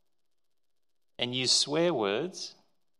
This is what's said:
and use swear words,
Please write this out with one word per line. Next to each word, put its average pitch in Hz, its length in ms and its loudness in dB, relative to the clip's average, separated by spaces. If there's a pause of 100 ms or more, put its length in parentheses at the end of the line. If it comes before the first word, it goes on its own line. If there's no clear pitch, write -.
(1200)
and 123 140 -2
use 127 180 0
swear 165 420 2
words, 117 640 -2 (440)